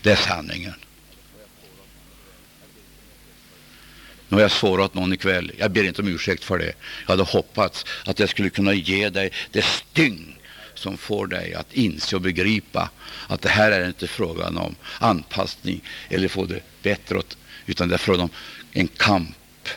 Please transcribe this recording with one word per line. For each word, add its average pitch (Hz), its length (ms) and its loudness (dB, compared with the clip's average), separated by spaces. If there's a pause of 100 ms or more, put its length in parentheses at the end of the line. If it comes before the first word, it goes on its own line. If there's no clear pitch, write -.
Det 104 100 6
är 98 40 8
sanningen. 87 580 -2 (3500)
Nu 95 80 2
har 107 60 8
jag 101 80 8
sårat 98 440 2
någon 92 180 0
ikväll. 92 460 0
Jag 101 120 0
ber 98 140 4
inte 92 180 -2
om 104 60 0
ursäkt 87 360 -2
för 92 140 0
det. 82 140 -2 (340)
Jag 95 60 2
hade 95 100 4
hoppats - 600 0 (200)
att 95 140 -4
jag 101 100 4
skulle 98 220 0
kunna 98 220 2
ge 95 360 0
dig 95 220 -2 (200)
det - 140 0
styng 82 720 0 (400)
som - 240 -8
får 101 280 -4
dig 87 280 -6
att 80 180 -10
inse 95 440 0
och 90 60 0
begripa 92 680 0 (360)
att - 160 -4
det 95 60 0
här 107 240 6
är 90 140 2
inte 90 220 -6
frågan 85 500 -4
om 82 160 -4 (240)
anpassning 92 840 0 (260)
eller 92 200 2
få 92 180 -2
det 87 140 -6 (220)
bättre 98 360 -2
åt, - 180 -8 (300)
utan 90 220 0
det 87 60 2
är 85 40 2
frågan 92 220 4
om 87 100 0 (420)
en 95 160 2
kamp. - 880 -2